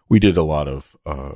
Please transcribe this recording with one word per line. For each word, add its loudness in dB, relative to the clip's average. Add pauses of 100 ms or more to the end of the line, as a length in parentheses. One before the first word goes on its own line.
we 4
did 4
a 2
lot -2
of, -12
uh, -12